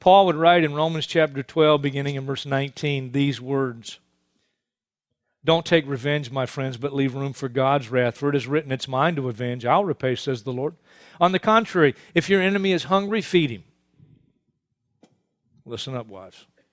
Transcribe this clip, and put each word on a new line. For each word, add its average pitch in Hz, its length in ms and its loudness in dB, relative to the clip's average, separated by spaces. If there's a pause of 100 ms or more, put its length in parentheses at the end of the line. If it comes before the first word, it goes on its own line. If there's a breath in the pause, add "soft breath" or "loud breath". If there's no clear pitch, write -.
Paul 196 260 8
would 160 100 2
write 170 280 6
in 147 100 -2
Romans 156 320 -2
chapter 147 360 0
twelve, 151 380 2
beginning 139 360 -4
in 135 100 -8
verse 135 180 -8
nineteen, 139 680 -4
these 139 280 0
words, 127 580 -6 (1500)
"Don't 165 200 2
take 160 220 4
revenge, 139 440 -4
my 131 160 -2
friends, 131 320 -8
but 139 140 -6
leave 135 220 -2
room 139 180 -6
for 135 160 -10
God's 131 420 0
wrath. 123 260 0
For 143 140 -2
it 143 40 -2
is 127 140 -2
written, 143 240 -2
'It's 131 160 -6
mine 143 260 0
to 131 140 -4
avenge. 123 360 -6
I'll 160 200 2
repay,' 131 320 -2
says 127 260 -6
the 131 100 -10
Lord. 139 220 -6 (460 soft breath)
On 180 120 4
the 185 60 0
contrary, 185 560 2 (200 soft breath)
if 175 140 0
your 196 140 4
enemy 196 300 0
is 170 120 0
hungry, 202 380 0
feed 160 280 2
him." 101 140 -12 (2000)
Listen 117 300 -10
up, 117 140 -10
wives. 95 380 -20 (260)